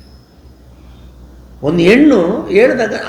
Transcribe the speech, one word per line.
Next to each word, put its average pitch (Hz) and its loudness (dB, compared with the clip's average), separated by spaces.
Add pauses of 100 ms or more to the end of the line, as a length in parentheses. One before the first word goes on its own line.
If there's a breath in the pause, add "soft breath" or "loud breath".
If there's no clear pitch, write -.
(1600)
ಒಂದು 160 -2
ಹೆಣ್ಣು 226 2
ಹೇಳಿದಾಗ 233 0 (160)